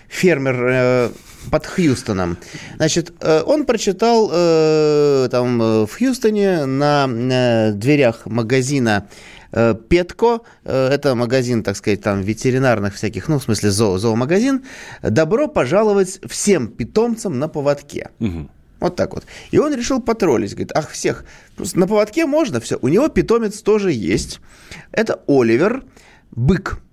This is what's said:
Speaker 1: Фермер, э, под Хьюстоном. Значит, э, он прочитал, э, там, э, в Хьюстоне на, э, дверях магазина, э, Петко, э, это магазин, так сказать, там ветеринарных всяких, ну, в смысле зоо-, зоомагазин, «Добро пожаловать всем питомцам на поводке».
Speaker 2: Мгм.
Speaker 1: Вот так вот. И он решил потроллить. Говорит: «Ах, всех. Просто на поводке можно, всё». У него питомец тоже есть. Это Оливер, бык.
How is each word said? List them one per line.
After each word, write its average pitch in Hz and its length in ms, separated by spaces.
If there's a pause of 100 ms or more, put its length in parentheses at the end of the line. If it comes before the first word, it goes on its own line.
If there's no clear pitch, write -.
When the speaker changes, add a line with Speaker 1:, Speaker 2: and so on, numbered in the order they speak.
Speaker 1:
Фермер, 135 520
э, 127 500 (380)
под 156 180
Хьюстоном. 101 680 (420)
Значит, 160 420
э, 156 260
он 294 180
прочитал, 226 680
э, 156 1000
там, 123 320
э, 110 240
в - 100
Хьюстоне 214 720
на, 139 420
э, 120 640
дверях 123 520
магазина, 117 800 (460)
э, 113 220 (140)
Петко, 226 520 (240)
э, 131 240
это 139 260
магазин, 120 480
так 98 140
сказать, 101 260
там 101 180
ветеринарных 110 720
всяких, - 340
ну, 117 100
в 131 60
смысле 104 260
зоо-, 98 260
зоомагазин, 156 680 (380)
«Добро 185 440
пожаловать 202 720 (100)
всем 165 400
питомцам 214 680
на 151 100
поводке». 143 680
Speaker 2:
Мгм. 82 320 (300)
Speaker 1:
Вот 175 160
так - 180
вот. - 100 (280)
И - 60
он 294 160
решил 240 280
потроллить. 170 480
Говорит: - 240
«Ах, 151 160
всех. - 340 (320)
Просто - 220
на 185 80
поводке 214 400
можно, 269 340
всё». - 220
У 123 60
него 220 200
питомец 214 540
тоже 202 300
есть. 98 480 (500)
Это - 380
Оливер, 139 560 (480)
бык. - 480 (120)